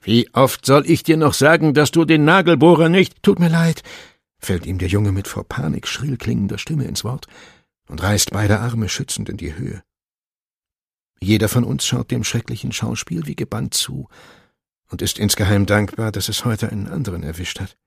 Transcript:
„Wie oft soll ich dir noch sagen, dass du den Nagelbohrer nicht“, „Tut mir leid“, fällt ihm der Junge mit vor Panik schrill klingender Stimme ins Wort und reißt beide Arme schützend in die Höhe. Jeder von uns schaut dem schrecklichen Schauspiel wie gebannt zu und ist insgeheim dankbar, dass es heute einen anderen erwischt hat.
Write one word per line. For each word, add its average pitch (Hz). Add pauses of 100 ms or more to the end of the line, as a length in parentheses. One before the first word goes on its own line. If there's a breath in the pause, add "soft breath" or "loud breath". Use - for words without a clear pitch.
„Wie 117
oft -
soll 143
ich 156
dir 160
noch 151
sagen, 156
dass 147
du 165
den 151
Nagelbohrer 165
nicht“, 185
„Tut 190
mir 170
leid“, 165 (540 loud breath)
fällt 90
ihm 95
der 92
Junge 101
mit 95
vor -
Panik -
schrill 131
klingender 110
Stimme 147
ins -
Wort 120 (600 soft breath)
und 80
reißt 101
beide 101
Arme 113
schützend -
in -
die 76
Höhe. - (1400)
Jeder 104
von 120
uns -
schaut -
dem 120
schrecklichen 117
Schauspiel 123
wie 147
gebannt 117
zu - (840 soft breath)
und -
ist -
insgeheim 101
dankbar, 104
dass 104
es -
heute 113
einen 104
anderen 101
erwischt 82
hat. -